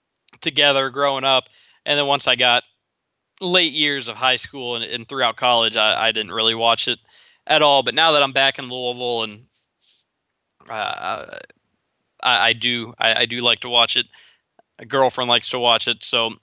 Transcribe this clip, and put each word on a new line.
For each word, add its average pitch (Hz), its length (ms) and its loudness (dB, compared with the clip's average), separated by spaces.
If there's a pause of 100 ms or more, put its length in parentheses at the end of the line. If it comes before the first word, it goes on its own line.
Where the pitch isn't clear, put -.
(420)
together 139 500 2
growing 135 340 -2
up. 131 240 2 (360)
And 147 140 0
then 143 80 0
once 139 220 0
I 127 80 2
got 123 260 2 (800)
late 180 320 2
years 143 360 -2
of 110 80 -10
high 127 200 2
school 120 400 -10
and, 117 80 -8
and 113 240 -10
throughout 127 280 -2
college, 117 400 2
I, 107 300 2
I 113 60 2
didn't 107 180 -6
really 113 240 0
watch 117 320 0
it 123 140 -4 (480)
at 151 140 2
all. 139 200 4
But 120 140 -6
now 160 160 4
that 147 100 4
I'm 135 100 0
back 135 280 0
in 127 80 -12
Louisville 123 560 -6
and, 110 220 -14 (1200)
uh, - 680 -8 (840)
I, 113 260 4
I 117 40 4
do, 117 440 -4
I, 113 260 2
I 120 40 2
do 120 140 -6
like 120 200 2
to 127 80 -12
watch 117 280 2
it. 123 100 0 (720)
A 123 80 -20
girlfriend 127 420 0
likes 120 220 0
to 127 80 -4
watch 120 300 2
it. 117 160 -6
So 117 380 -2